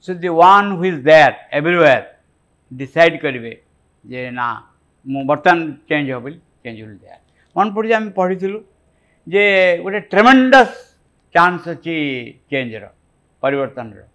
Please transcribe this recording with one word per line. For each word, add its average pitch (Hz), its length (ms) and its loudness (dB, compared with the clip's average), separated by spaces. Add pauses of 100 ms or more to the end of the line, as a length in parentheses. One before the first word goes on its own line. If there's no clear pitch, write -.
So 185 80 -10
the 175 200 -6
one 185 340 6 (100)
who 170 80 -6
is 180 200 -4
there 151 280 6 (200)
everywhere 147 500 2 (680)
ଡିସାଇଡ୍ 165 480 0
କରିବେ 120 320 -8 (520)
ଯେ 127 260 -12
ନା, 123 180 -6 (580)
ମୁଁ 135 180 -8
ବର୍ତ୍ତମାନ 165 360 0 (280)
ଚେଞ୍ଜ 147 240 -2
ହବ 123 100 -10
ବୋଲି, 151 160 -16 (260)
ଚେଞ୍ଜ 113 200 -14
will 107 200 -20
there। 90 160 -20 (360)
ମନେ 202 140 -2
ପଡ଼ୁଛି, 220 220 -4
ଆମେ 214 180 -2
ପଢ଼ିଥିଲୁ 190 480 -4 (720)
ଯେ 196 160 2 (380)
ଗୋଟେ 196 180 -6
ଟ୍ରେମେଣ୍ଡସ୍ 254 760 4 (600)
ଚାନ୍ସ 175 340 2
ଅଛି 165 260 -10 (560)
ଚେଞ୍ଜର, 117 340 -8 (580)
ପରିବର୍ତ୍ତନର। 127 580 -6 (140)